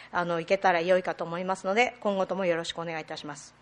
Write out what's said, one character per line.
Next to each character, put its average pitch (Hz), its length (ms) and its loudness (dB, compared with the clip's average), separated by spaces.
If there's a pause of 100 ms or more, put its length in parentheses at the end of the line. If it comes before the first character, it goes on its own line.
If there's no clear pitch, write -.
(120)
あ 175 120 0
の、 170 140 0
い 160 60 -4
け 190 140 2
た 190 120 4
ら 175 100 4
良 180 160 4
い 185 60 2
か 170 140 -4
と 180 80 -6
思 170 120 -4
い 185 80 -4
ま 190 120 -2
す - 100 -10
の 190 80 0
で、 247 240 4
今 202 180 0
後 190 100 2
と 185 100 -4
も 190 100 -2
よ 170 80 4
ろ 165 80 -2
し - 100 -6
く - 60 -10
お 165 60 -6
願 165 160 -8
い - 20 -8
い - 20 -18
た 156 120 -12
し - 100 -12
ま 147 80 -10
す。 - 280 -16